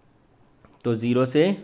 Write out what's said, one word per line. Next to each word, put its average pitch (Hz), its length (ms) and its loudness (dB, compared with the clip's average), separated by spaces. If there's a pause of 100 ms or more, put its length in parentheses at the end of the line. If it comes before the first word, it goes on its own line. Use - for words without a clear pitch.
(840)
तो 120 100 -2
ज़ीरो 120 320 0
से 165 380 2